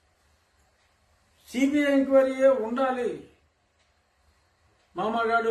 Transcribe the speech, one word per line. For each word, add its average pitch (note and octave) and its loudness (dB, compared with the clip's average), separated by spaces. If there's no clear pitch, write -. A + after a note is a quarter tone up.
"సీబీఐ C#4+ 0
ఎంక్వైరీయే C4+ 2
ఉండాలి, B3 -4
మామగాడు A3+ -2